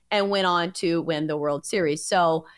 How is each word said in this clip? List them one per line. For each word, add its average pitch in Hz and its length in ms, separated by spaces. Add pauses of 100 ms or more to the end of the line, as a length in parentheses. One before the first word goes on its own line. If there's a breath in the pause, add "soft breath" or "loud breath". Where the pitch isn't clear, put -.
(120)
and 202 180
went 196 160
on 175 280
to 170 280
win 156 240
the 151 100
World 147 300
Series. 156 380
So 165 420 (120 loud breath)